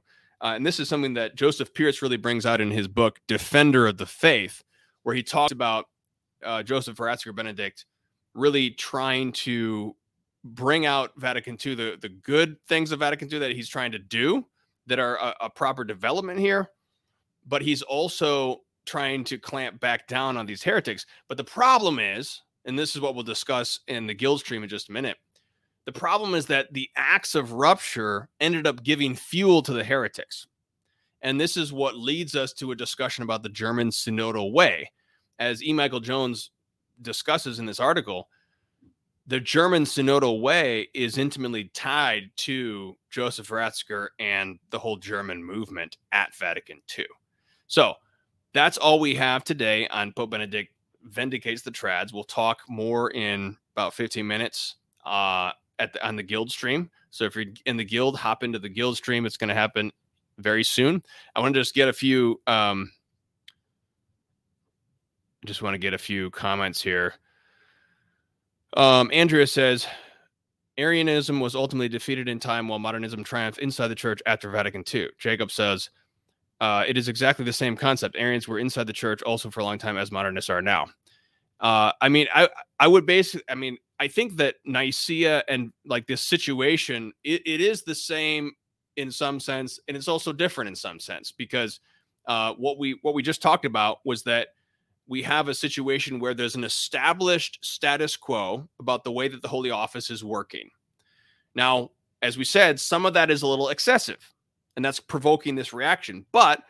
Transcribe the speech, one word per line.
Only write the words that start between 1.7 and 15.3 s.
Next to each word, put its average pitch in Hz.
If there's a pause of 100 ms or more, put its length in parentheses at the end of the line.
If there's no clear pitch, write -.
Pearce 147
really 127
brings 117
out 113
in 104
his 104
book, 110
Defender 131
of 107
the 92
Faith, 117 (400)
where 117
he 123
talks 147
about, 117 (560)
uh, 110
Joseph 123
Ratzinger 117
Benedict 104 (480)
really 135
trying 131
to 110 (480)
bring 131
out 139
Vatican 123
two, 135
the, 113
the 113
good 147 (120)
things 160
of 147
Vatican 147
two 151
that 135
he's 120
trying 123
to 107
do 120 (400)
that 123
are 123
a, 110